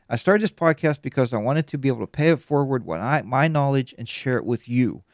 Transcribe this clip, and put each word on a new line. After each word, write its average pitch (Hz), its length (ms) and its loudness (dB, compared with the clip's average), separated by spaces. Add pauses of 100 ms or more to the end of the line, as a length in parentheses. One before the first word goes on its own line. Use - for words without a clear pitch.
I 120 80 -2
started 208 260 2
this 208 80 0
podcast 160 520 0
because 127 300 -2
I 123 40 0
wanted 135 320 0
to 147 100 -6
be 135 80 -2
able 123 140 0
to 104 80 -6
pay 151 220 2
it 147 100 2
forward, 135 440 0
what 82 160 -4
I, 127 220 0
my 127 240 2
knowledge, 139 500 0
and 113 120 -12
share - 280 -2
it - 80 -2
with 117 240 -4
you. 120 460 0